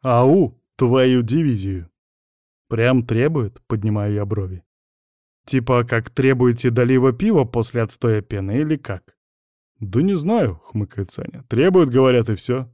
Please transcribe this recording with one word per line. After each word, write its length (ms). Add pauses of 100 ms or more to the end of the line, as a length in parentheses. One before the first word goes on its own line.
«Ау, 580 (140)
твою 480
дивизию!» 640 (800)
«Прям 380
требует?» — 640
поднимаю 460
я 100
брови. 400 (840)
«Типа, 380
как 260
требуете 600
долива 420
пива 320
после 380
отстоя 380
пены 420
или 120
как?» 420 (640)
«Да 240
не 120
знаю», — 500
хмыкает 480
Саня. 360
«Требует, 420
говорят, 400
и 40
все». 400